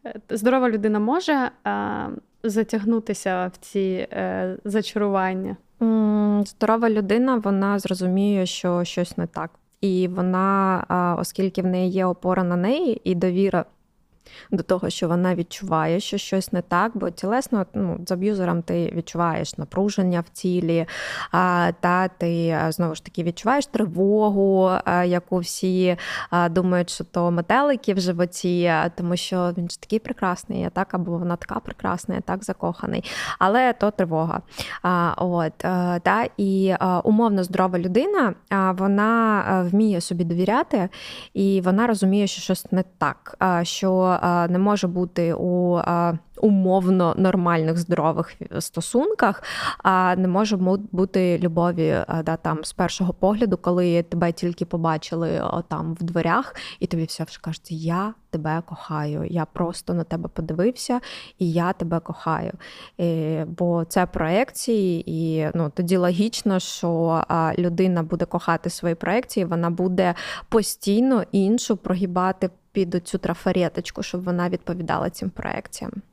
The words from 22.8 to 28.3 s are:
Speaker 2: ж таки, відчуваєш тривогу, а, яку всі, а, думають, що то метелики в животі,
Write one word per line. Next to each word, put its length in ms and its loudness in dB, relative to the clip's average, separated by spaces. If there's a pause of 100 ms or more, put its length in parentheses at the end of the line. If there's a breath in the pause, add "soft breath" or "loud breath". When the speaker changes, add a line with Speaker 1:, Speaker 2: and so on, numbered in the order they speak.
Speaker 2:
ж 100 -18
таки, 180 -6
відчуваєш 420 0
тривогу, 1040 2 (140)
а, 180 2
яку 360 0
всі, 580 0 (320 loud breath)
а, 200 2
думають, 400 2
що 140 -8
то 280 0
метелики 600 2
в 60 2
животі, 680 0